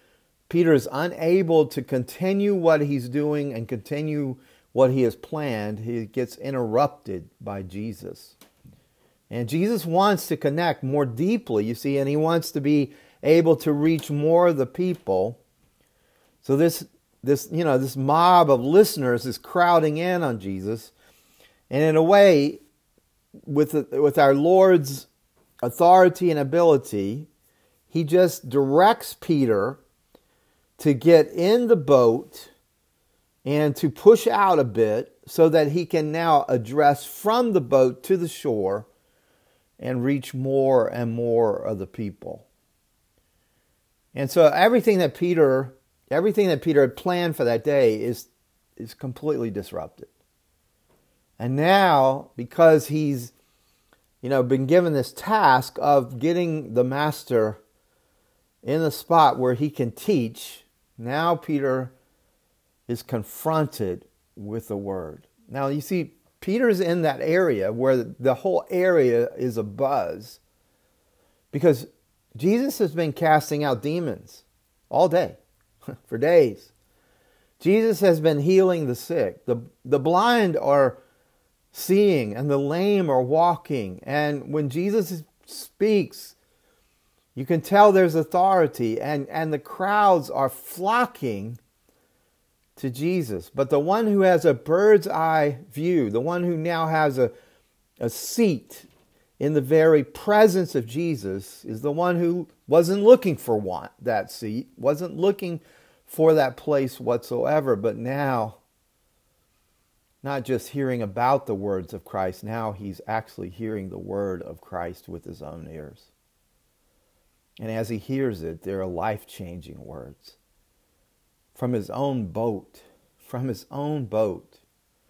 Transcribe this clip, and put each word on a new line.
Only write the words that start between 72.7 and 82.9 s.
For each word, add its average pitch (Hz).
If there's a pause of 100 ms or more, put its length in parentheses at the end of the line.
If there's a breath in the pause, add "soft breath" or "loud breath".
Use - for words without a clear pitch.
has 170
been 160
casting 151
out 123
demons 151 (440)
all 170
day, 165 (340)
<laughs> -
for 113
days. 143 (840)
Jesus 214
has 175
been 151
healing 180
the 123
sick. 123
The, 120 (280)
the 131
blind 185
are 139 (720 soft breath)
seeing 175
and 139
the 139
lame 175